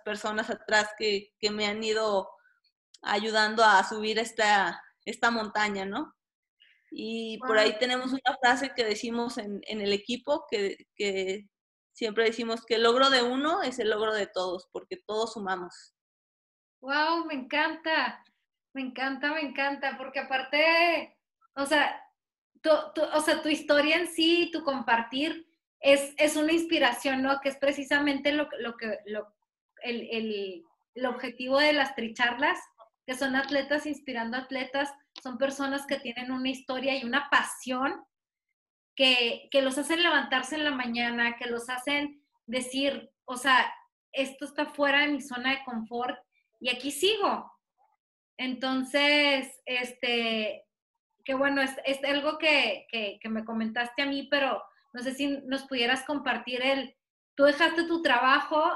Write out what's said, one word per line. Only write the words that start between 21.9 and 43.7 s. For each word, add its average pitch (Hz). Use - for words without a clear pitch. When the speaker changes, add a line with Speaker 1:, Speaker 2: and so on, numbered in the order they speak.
Speaker 2:
tu, 311
tu, 311
o 302
sea, 311
tu 302
historia 294
en 339
sí, 330
tu 320
compartir, 269
es, 277
es 302
una 311
inspiración, 277
¿no? 269
Que 277
es 269
precisamente 285
lo, 294
lo 233
que, 214
lo, 208
el, 240
el, 202
el 254
objetivo 254
de 302
las 277
tricharlas, 247
que 262
son 262
atletas 285
inspirando 233
atletas, 269
son 254
personas 277
que 277
tienen 247
una 262
historia 262
y 254
una 233
pasión 254
que, 247
que 269
los 262
hacen 320
levantarse 277
en 302
la 294
mañana, 240
que 247
los 240
hacen 285
decir, 254
o 254
sea, 247